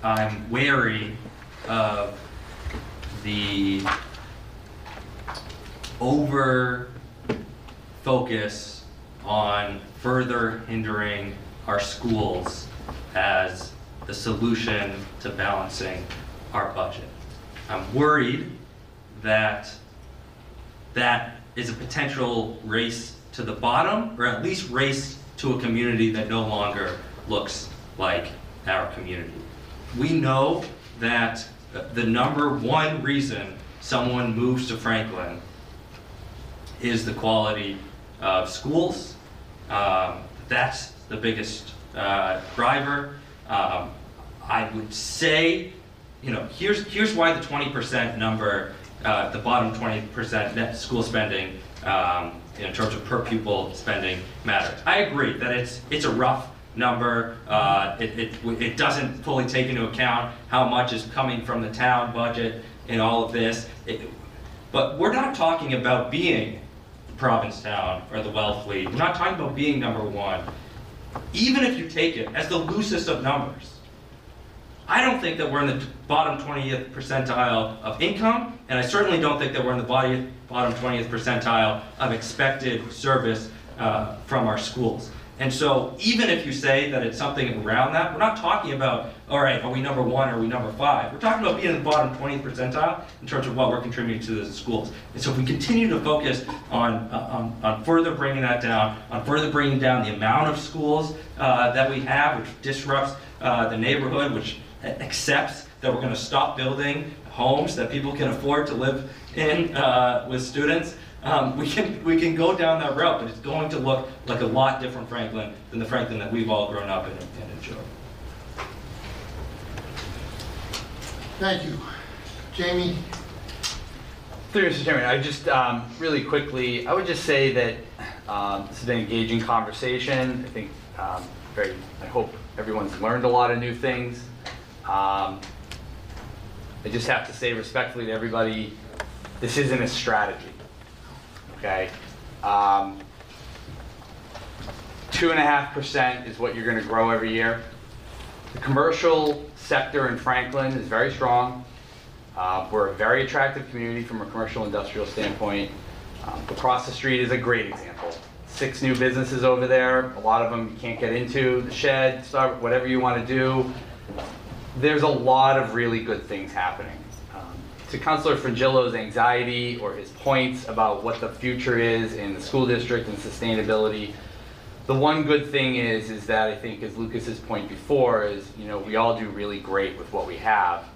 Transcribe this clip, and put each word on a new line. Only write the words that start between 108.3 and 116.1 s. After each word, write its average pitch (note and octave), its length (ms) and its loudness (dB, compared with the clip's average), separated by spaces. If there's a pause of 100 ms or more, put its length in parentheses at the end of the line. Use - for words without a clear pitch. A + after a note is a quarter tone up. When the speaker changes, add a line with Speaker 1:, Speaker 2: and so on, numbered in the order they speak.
Speaker 1:
to A2+ 80 -2
live C3+ 360 0 (240)
in, E3 400 2
uh, B2+ 540 4
with B2+ 160 -2
students, D3+ 500 0 (280)
um, C3 340 2
we D#3 120 -2
can, - 340 0
we E3 160 6
can D#3+ 160 4
go E3 180 6
down D#3+ 280 4
that C#3+ 160 0
route, E3 240 4
but A2+ 80 -4
it's A2 100 -10
going D#3 300 -2
to D3 100 -2
look C3 300 2 (180)
like A#2+ 140 0
a - 40 2
lot C3 360 4
different - 260 -6
Franklin A2 460 -6 (180)
than A2+ 80 -4
the A2+ 60 -2
Franklin A#2 340 -2